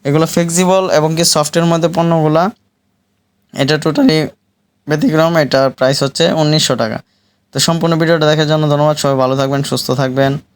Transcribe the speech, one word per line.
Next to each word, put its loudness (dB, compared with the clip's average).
এগুলো 2
ফ্লেক্সিবল 0
এবং 2
কি 0
সফটের 0
মধ্যে 0
পণ্যগুলা। 2
এটা 0
totally 2
ব্যতিক্রম। 2
এটার 0
প্রাইস 0
হচ্ছে -2
উনিশশো 0
টাকা। -4
তো -8
সম্পূর্ণ 0
ভিডিওটা 2
দেখার 0
জন্য 0
ধন্যবাদ। 2
সবাই 0
ভালো 0
থাকবেন, -2
সুস্থ -4
থাকবেন। 0